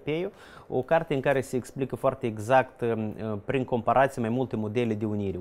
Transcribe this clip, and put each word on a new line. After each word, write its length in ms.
Peiu, 280
o 80
carte 320
în 60
care 220
se 140
explică 400
foarte 300
exact, 560
um, 80
uh, 380
prin 180
comparație 580
mai 80
multe 260
modele 380
de 120
unire. 360